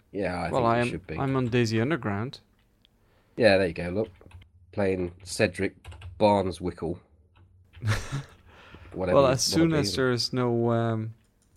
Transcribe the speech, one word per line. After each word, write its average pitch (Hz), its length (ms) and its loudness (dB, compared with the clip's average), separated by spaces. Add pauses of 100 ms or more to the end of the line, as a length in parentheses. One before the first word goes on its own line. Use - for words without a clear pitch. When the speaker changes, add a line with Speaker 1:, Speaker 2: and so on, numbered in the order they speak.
(120)
Speaker 1:
Yeah, 90 280 -2
I 160 100 -4
Speaker 2:
Well, 135 120 0
Speaker 1:
think - 40 2
Speaker 2:
I 117 100 4
Speaker 1:
you 120 60 2
Speaker 2:
am, 120 60 0
Speaker 1:
should - 180 -10
be. 156 120 -8
Speaker 2:
I'm 135 180 -2
on 127 120 0
DayZ 113 340 2
Underground. 117 580 -4 (960)
Speaker 1:
Yeah, 101 220 6
there 98 100 2
you 82 60 -4
go. 87 140 -6
Look, 98 200 -4 (640)
playing 95 400 -2 (120)
Cedric 95 500 0 (440)
Barneswickle. 90 800 0 (840)
Speaker 2:
<laughs> 110 60 -4 (1040)
Speaker 1:
Whatever 90 240 0
Speaker 2:
Well, 139 100 6
Speaker 1:
you 127 80 4
Speaker 2:
as 127 80 -2
soon 165 280 2
Speaker 1:
wanna 160 120 2
Speaker 2:
as - 100 -2
Speaker 1:
be. - 40 -6
Speaker 2:
there 131 160 2
is 120 200 -2
no, 120 400 0
um, 113 420 -2 (420)